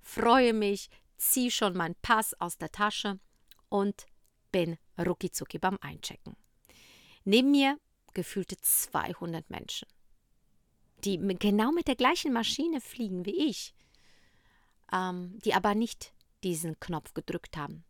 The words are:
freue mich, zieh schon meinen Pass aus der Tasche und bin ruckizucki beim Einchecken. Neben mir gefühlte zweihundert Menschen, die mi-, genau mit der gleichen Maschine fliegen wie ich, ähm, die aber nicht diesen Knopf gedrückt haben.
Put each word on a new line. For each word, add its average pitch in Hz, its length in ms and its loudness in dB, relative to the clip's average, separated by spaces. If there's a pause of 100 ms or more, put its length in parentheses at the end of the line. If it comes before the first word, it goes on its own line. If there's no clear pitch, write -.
freue 233 520 6
mich, 202 360 0 (280)
zieh 247 340 2
schon 190 240 0
meinen 170 260 -2
Pass 220 380 2
aus 170 180 -4
der 160 140 -8
Tasche 208 480 -2 (500)
und 202 360 0 (460)
bin 170 260 0 (200)
ruckizucki - 600 -4
beim 190 240 0
Einchecken. - 540 -14 (880)
Neben 254 280 6
mir 277 280 4 (340)
gefühlte 185 440 -6
zweihundert - 920 -4
Menschen, - 380 -10 (1160)
die 196 140 0
mi-, 190 180 -2
genau 208 360 2
mit 339 160 0
der 262 80 0
gleichen 285 360 2
Maschine 302 480 0
fliegen 185 460 -6
wie - 220 0
ich, - 260 -6 (1200)
ähm, 185 460 -4
die 214 140 2
aber 202 220 4
nicht - 380 -2 (300)
diesen 165 360 -2
Knopf - 340 -8
gedrückt - 440 -8
haben. 156 320 -10